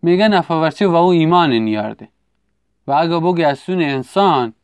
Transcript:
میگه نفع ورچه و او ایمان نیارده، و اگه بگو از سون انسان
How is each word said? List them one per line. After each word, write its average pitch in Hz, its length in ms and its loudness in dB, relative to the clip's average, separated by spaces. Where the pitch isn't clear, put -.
میگه 180 260 2
نفع 175 260 0
ورچه 160 320 -2
و 170 80 0
او 175 160 4
ایمان 165 420 2
نیارده، 110 560 -4
و 139 60 -6
اگه 165 260 0
بگو 170 260 0
از 139 140 0
سون 180 240 -4
انسان 139 800 -2